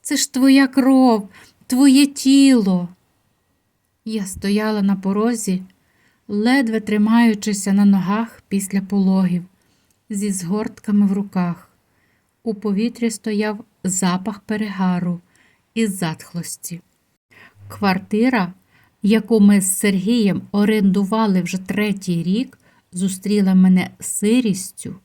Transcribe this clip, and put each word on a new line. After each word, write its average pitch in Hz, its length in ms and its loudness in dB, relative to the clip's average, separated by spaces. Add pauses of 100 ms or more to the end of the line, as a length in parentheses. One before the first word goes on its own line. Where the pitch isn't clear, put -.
Це - 160 -6
ж - 160 -4
твоя 269 340 4
кров, 254 600 2 (380)
твоє 269 400 4
тіло. 262 840 4 (1160)
Я 220 220 -6
стояла 208 560 -2
на 196 140 0
порозі, 196 680 -2 (640)
ледве 226 520 0
тримаючися 208 920 0
на 202 120 2
ногах 202 640 0
після 196 320 -4
пологів, 190 640 -2 (680)
зі 202 220 -6
згортками 208 760 -2
в 190 60 0
руках. 190 580 -6 (720)
У 226 120 -6
повітрі 214 560 -4
стояв 214 540 -6 (200)
запах 185 560 -4
перегару 185 800 -4 (540)
і 226 120 -2
затхлості. 170 960 -10 (880)
Квартира, 208 840 -2 (500)
яку 220 380 2
ми 202 200 6
з - 160 -4
Сергієм 202 680 0 (100)
орендували 202 880 0
вже 175 160 -6
третій 196 640 -4
рік, 196 360 -4 (340)
зустріла 190 640 -2
мене 185 360 4 (100)
сирістю. - 960 -4 (100)